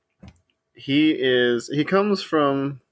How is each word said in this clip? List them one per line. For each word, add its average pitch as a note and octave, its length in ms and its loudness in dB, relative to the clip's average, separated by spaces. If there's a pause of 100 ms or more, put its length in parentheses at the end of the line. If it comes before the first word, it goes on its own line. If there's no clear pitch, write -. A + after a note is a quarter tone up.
(720)
he D3 380 0
is, B2 580 0
he C#3+ 160 -2
comes G3 360 0
from C#3 600 -2 (100)